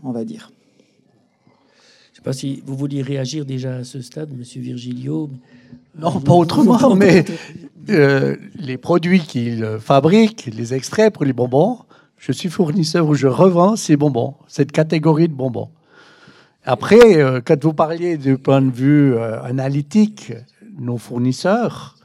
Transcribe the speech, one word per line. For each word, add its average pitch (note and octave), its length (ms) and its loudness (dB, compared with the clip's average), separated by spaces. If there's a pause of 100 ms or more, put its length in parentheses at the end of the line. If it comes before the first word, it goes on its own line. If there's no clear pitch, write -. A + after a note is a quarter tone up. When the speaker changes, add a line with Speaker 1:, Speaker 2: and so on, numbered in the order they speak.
Speaker 1:
on C3 80 -10
va A#2 120 -8
dire. - 280 -16 (1600)
Speaker 2:
Je - 60 -20
sais - 40 -20
pas C3+ 100 -6
si C3+ 320 -10
vous C3+ 120 -10
vouliez C#3 260 -6
réagir C3+ 420 -8
déjà C3 340 -10
à B2 60 -12
ce B2+ 160 -16
stade, D3+ 320 -14
monsieur B2 280 -16
Virgilio. B2+ 680 -10 (680)
Speaker 3:
Non, D#3+ 120 -4
Speaker 2:
Vous - 100 -6
Speaker 3:
pas F3 140 2
autrement, F#3 420 4 (140)
Speaker 2:
vous G3+ 40 2
Speaker 3:
mais, F#3+ 300 6
Speaker 2:
peut-être E3 160 -10 (500)
Speaker 3:
euh, C#3 460 2 (180)
les C3 220 -10
produits F3 460 0
qu'ils A#2 440 -6 (140)
fabriquent, E3+ 760 2
les A#2 180 -8
extraits G#3 400 0
pour D#3 120 -6
les C3+ 80 0
bonbons, C3 460 0 (380)
je - 160 -8
suis F3+ 160 -6
fournisseur E3 580 -2
ou D3+ 60 2
je C#3 140 0
revends F3 500 4
ces D#3 200 0
bonbons, C3+ 360 -2 (160)
cette - 240 -4
catégorie D#3+ 560 0
de D3+ 60 -6
bonbons. A#2 340 -8 (960)
Après, G3 540 6
euh, C3 260 2
quand D3+ 180 2
vous D#3 120 0
parliez E3 420 0
du C3+ 220 0
point C3+ 240 2
de C3 80 2
vue, C3+ 440 4
euh, A2+ 280 -4
analytique, C#3 880 -2 (460)
nos A#2+ 180 -6
fournisseurs C3 1080 -4